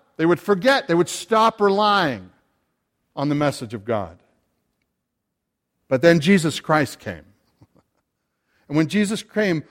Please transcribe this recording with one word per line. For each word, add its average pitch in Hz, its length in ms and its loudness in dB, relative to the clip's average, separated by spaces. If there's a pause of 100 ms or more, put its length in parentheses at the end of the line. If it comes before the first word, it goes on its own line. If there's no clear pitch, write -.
(180)
They 165 100 0
would 170 120 2
forget. 208 480 0
They 170 60 0
would 170 160 2
stop 220 500 0
relying 196 680 0 (840)
on 143 140 -4
the 147 60 -2
message 135 380 -4
of 101 120 -14
God. 98 340 -6 (1700)
But 131 160 0
then 170 160 6
Jesus 165 400 2
Christ 156 400 -2
came. 82 260 -14 (1400)
And 143 100 -2
when 156 120 2
Jesus 208 340 -2
came, 190 480 -2